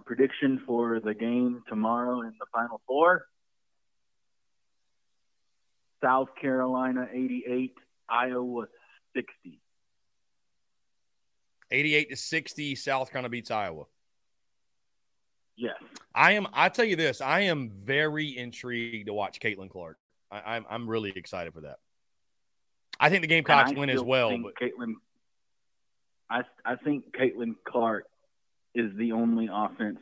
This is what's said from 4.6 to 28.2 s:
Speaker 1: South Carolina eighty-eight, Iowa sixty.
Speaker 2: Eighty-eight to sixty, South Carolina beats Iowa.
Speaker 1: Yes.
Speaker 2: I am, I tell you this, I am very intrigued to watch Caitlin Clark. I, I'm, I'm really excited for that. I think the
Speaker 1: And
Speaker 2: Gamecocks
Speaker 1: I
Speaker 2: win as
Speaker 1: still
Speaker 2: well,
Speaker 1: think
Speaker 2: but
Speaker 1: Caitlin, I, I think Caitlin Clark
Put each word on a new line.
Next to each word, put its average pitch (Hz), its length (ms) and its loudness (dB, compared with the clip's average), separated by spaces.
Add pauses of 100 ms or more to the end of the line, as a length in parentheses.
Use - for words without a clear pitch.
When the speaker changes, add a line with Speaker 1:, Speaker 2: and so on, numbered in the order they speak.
Speaker 1:
South 131 280 4 (100)
Carolina 127 720 0
eighty-eight, 127 640 -2 (340)
Iowa 123 580 -2 (460)
sixty. - 460 -8 (2000)
Speaker 2:
Eighty-eight 151 420 2
to 135 40 -10
sixty, 147 600 -4
South 131 360 -2
Carolina 127 180 -4
beats 120 220 -6
Iowa. 92 320 -4 (1700)
Speaker 1:
Yes. 113 200 -6 (400)
Speaker 2:
I 156 160 6
am, 202 220 2
I 156 160 4
tell 233 160 0
you 202 100 2
this, 156 240 0
I 147 220 2
am 151 280 0
very 139 680 -2
intrigued 117 680 -8
to 104 60 -4
watch 98 280 -4
Caitlin 95 280 -4
Clark. 85 280 -14 (340)
I, 101 240 -8
I'm, 113 140 -6
I'm 117 200 -6
really 110 260 -2
excited 87 380 -10
for 82 80 -16
that. 71 180 -16 (1160)
I 147 120 6
think 180 120 4
the 165 40 -2
Speaker 1:
And 160 200 4
Speaker 2:
Gamecocks 139 260 8
Speaker 1:
I 139 80 -2
Speaker 2:
win 143 100 0
as 131 80 2
Speaker 1:
still 123 100 -2
Speaker 2:
well, 127 220 4
Speaker 1:
think 117 140 -2
Speaker 2:
but 101 120 -10
Speaker 1:
Caitlin, 120 380 -6 (1400)
I, 123 140 0 (200)
I 123 140 -2
think 147 360 -2
Caitlin 117 420 0 (120)
Clark 113 380 0 (680)